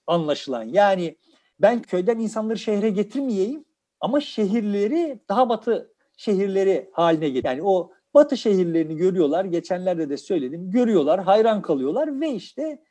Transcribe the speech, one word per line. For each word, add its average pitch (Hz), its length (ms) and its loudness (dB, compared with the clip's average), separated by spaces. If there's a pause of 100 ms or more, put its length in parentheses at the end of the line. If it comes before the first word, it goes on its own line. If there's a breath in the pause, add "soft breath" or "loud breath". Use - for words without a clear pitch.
anlaşılan, 147 560 -2
yani 175 540 2 (440)
ben 226 220 4
köyden 190 360 0
insanları 220 400 -4
şehre 214 320 0
getirmeyeyim 214 720 -2 (360)
ama 262 200 0
şehirleri 220 1080 -2
daha 233 200 2
batı 220 440 -4 (240)
şehirleri 190 760 0
haline 165 360 2
getir. 131 200 -2
Yani 131 140 -4
o 185 280 0 (240 soft breath)
batı 294 220 6
şehirlerini 170 600 0
görüyorlar, 175 480 2
geçenlerde 170 640 -4
de 143 60 -6
söyledim, 170 540 -6
görüyorlar, 190 520 2
hayran 214 400 4
kalıyorlar 202 580 -2
ve 311 100 -2
işte 277 600 -8